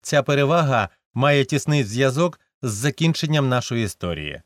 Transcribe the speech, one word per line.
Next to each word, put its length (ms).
Ця 200
перевага 640
має 300
тісний 400
зв'язок 560
з 80
закінченням 760
нашої 360
історії 600